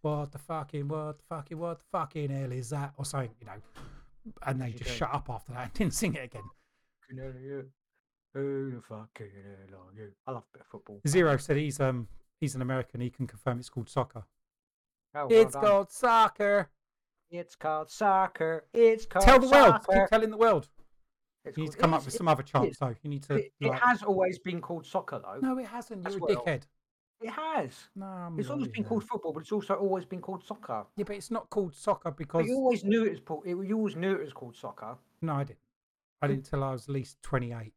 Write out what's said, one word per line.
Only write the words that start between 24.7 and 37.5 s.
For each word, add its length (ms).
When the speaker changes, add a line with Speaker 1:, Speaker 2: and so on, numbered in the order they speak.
Speaker 2:
soccer, 400
though. 240
Speaker 1:
No, 120
it 80
hasn't. 400
Speaker 2:
As 80
Speaker 1:
You're 80
a 100
Speaker 2:
well. 100
Speaker 1:
dickhead. 200
Speaker 2:
It 80
has. 680
Speaker 1:
No, 120
I'm 320
Speaker 2:
It's 100
always 160
Speaker 1:
right, 80
Speaker 2:
been 100
Speaker 1:
yeah. 60
Speaker 2:
called 180
football, 240
but 100
it's 100
also 240
always 300
been 160
called 220
soccer. 420
Speaker 1:
Yeah, 80
but 100
it's 140
not 220
called 240
soccer 340
Speaker 2:
But 80
Speaker 1:
because 300
Speaker 2:
you 80
always 280
knew 220
it 60
was 80
po-, 260
it, 60
you 260
always 180
knew 200
it 80
was 100
called 220
soccer. 420
Speaker 1:
No, 140
I 80
didn't. 160
I 40
Speaker 2:
But 20
Speaker 1:
didn't 180
till 160
I 80
was 180
at 0
least 320
twenty-eight. 560